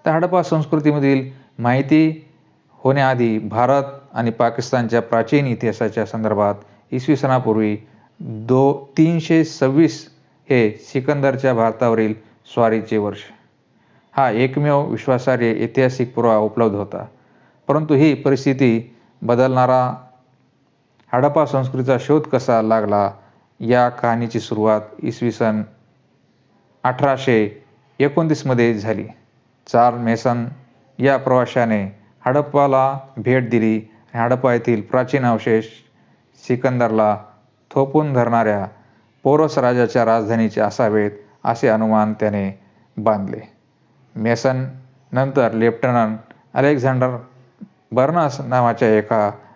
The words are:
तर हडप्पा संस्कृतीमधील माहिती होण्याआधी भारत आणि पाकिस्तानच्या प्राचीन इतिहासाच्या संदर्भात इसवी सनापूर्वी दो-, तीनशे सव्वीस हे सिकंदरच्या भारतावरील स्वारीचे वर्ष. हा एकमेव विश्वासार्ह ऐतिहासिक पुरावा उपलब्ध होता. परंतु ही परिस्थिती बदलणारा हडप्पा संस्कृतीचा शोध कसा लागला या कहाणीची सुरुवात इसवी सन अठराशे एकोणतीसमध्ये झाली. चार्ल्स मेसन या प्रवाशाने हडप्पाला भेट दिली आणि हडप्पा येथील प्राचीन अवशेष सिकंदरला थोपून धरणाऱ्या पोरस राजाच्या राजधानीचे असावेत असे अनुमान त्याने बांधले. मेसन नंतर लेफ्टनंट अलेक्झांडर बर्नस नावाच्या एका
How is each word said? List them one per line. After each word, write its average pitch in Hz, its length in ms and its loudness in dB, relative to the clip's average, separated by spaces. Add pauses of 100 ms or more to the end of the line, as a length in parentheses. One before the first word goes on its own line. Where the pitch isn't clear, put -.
तर 160 60 0
हडप्पा 170 320 0
संस्कृतीमधील 147 840 0 (300)
माहिती 143 680 0 (420)
होण्याआधी 127 680 0
भारत 120 440 0 (300)
आणि 120 180 -2
पाकिस्तानच्या 117 720 -2
प्राचीन 117 460 0
इतिहासाच्या 110 580 -2
संदर्भात 104 500 -2 (360)
इसवी 131 240 0
सनापूर्वी 113 600 0 (420)
दो-, 131 760 -2
तीनशे 160 460 2
सव्वीस 151 680 0 (400)
हे 117 220 2
सिकंदरच्या 135 840 -2
भारतावरील 113 600 0 (400)
स्वारीचे 113 440 0
वर्ष. 104 220 -4 (920)
हा 131 200 2
एकमेव 143 500 0
विश्वासार्ह 123 640 -2
ऐतिहासिक 127 680 -2
पुरावा 117 240 2
उपलब्ध 107 380 0
होता. 101 300 -8 (600)
परंतु 151 260 0
ही 147 200 4
परिस्थिती 131 840 0 (260)
बदलणारा 127 840 0 (1120)
हडप्पा 143 320 2
संस्कृतीचा 131 540 -2
शोध 151 220 2
कसा 123 400 0
लागला 104 500 0 (480)
या 123 300 2
कहाणीची 117 500 -2
सुरुवात 107 420 0 (180)
इसवी 120 320 -4
सन 110 300 -2 (1200)
अठराशे 127 840 0 (340)
एकोणतीसमध्ये 139 760 0
झाली. 104 320 -4 (640)
चार्ल्स 120 300 4
मेसन 117 440 -2 (540)
या 131 180 2
प्रवाशाने 117 800 0 (280)
हडप्पाला 139 760 0 (180)
भेट 123 320 0
दिली 110 400 0 (240)
आणि 117 100 -2
हडप्पा 123 300 2
येथील 117 280 0
प्राचीन 127 440 -2
अवशेष 110 400 0 (800)
सिकंदरला 117 720 0 (540)
थोपून 139 420 0
धरणाऱ्या 113 540 0 (560)
पोरस 147 340 2
राजाच्या 123 480 2
राजधानीचे 113 560 0
असावेत 104 500 0 (320)
असे 117 240 -2
अनुमान 110 460 2
त्याने 101 460 -4 (380)
बांधले. 107 440 -2 (760)
मेसन 127 500 -2 (460)
नंतर 131 400 0
लेफ्टनंट 113 640 0 (360)
अलेक्झांडर 127 640 0 (720)
बर्नस 139 500 0
नावाच्या 120 560 2
एका 104 340 0 (240)